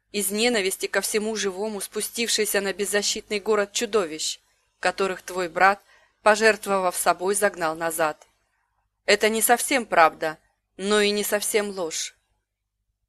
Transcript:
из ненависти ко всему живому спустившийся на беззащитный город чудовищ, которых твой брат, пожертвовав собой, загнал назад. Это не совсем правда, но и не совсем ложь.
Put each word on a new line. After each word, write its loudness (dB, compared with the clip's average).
из -4
ненависти 0
ко -2
всему -2
живому -6
спустившийся -4
на -4
беззащитный -4
город 0
чудовищ, -4
которых -2
твой -6
брат, 4
пожертвовав 2
собой, 0
загнал -2
назад. -4
Это 4
не 0
совсем 2
правда, 4
но 2
и 2
не -2
совсем -2
ложь. -8